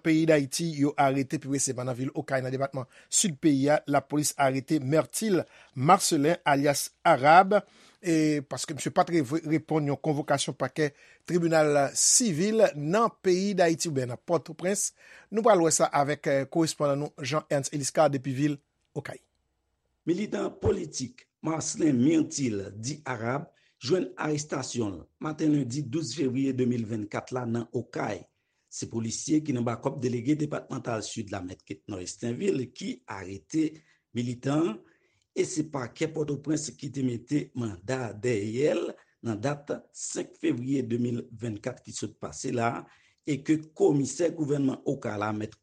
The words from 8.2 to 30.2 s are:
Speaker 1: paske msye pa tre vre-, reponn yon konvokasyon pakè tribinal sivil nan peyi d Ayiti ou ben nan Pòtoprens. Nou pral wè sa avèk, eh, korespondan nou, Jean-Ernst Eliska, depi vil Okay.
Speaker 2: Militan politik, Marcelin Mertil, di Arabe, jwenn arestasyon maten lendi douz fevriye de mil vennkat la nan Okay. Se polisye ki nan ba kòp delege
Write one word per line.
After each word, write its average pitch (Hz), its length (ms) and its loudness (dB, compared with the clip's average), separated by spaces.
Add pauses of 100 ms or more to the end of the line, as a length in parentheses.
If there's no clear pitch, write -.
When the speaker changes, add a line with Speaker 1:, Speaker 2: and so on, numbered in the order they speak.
Speaker 1:
paske - 320 -8
msye 135 160 -6
pa 175 160 4
tre 165 160 2
vre-, 147 240 -4
reponn 151 400 0
yon 139 160 -2
konvokasyon 147 560 -2
pakè 143 300 -2 (340)
tribinal 156 600 4 (100)
sivil 208 680 4 (100)
nan 180 320 2 (160)
peyi 190 320 2
d 180 80 6
Ayiti 170 240 2
ou 143 80 -4
ben 123 160 -2
nan 117 80 -12
Pòtoprens. 170 680 -2 (420)
Nou 214 80 0
pral 202 240 8
wè 156 80 4
sa 156 160 4
avèk, 143 400 0
eh, 139 240 2
korespondan 147 540 0
nou, - 180 -12
Jean-Ernst 143 480 -2
Eliska, 147 400 4
depi 135 240 -4
vil 147 240 0 (320)
Okay. - 320 -10 (840)
Speaker 2:
Militan 196 540 -2
politik, - 640 -2 (160)
Marcelin 156 640 0
Mertil, 139 600 2 (100)
di 131 320 -8
Arabe, 123 400 -4 (280)
jwenn 170 300 0 (100)
arestasyon 131 800 -4 (260)
maten 156 320 -2
lendi 143 320 0
douz 151 320 -4
fevriye 135 400 0
de 127 80 0
mil 120 240 0
vennkat 110 480 -6
la 127 80 -4
nan 117 220 -2 (100)
Okay. 120 460 -6 (500)
Se - 160 -10
polisye 117 560 -2
ki 143 80 -2
nan 120 140 -2
ba 117 100 -2
kòp - 240 -4
delege 120 400 -2